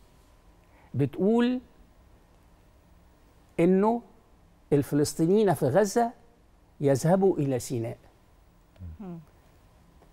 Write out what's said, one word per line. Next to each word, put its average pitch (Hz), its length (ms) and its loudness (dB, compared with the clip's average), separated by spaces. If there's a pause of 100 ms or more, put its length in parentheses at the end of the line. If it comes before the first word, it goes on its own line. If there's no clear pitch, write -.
(960)
بتقول 226 640 0 (2000)
إنه 196 420 2 (720)
الفلسطينيين 160 840 0
في 139 120 -2
غزة 214 460 0 (680)
يذهبوا 160 580 2
إلى 135 200 -2
سيناء. 117 400 -8 (2250)